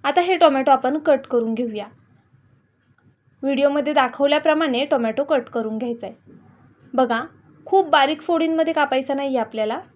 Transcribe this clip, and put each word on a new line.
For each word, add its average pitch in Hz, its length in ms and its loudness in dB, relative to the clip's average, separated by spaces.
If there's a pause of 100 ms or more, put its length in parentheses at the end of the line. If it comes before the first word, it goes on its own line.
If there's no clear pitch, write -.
आता 285 160 2
हे 359 160 0
टोमॅटो 277 340 4
आपण 269 280 2
कट 294 220 2
करून 226 340 -2
घेऊया. 214 320 -6 (1600)
व्हिडिओमध्ये 277 500 0
दाखवल्याप्रमाणे 294 920 0
टोमॅटो 247 400 -2
कट 285 180 0
करून 220 360 -6
घ्यायचा 233 280 -8
आहे. - 260 -18 (640)
बघा, 240 280 0 (440)
खूप 370 220 2
बारीक 294 320 4
फोडींमध्ये 320 520 0
कापायचा 277 420 0
नाही 277 140 -4
आहे 262 100 -2
आपल्याला 220 420 -4 (160)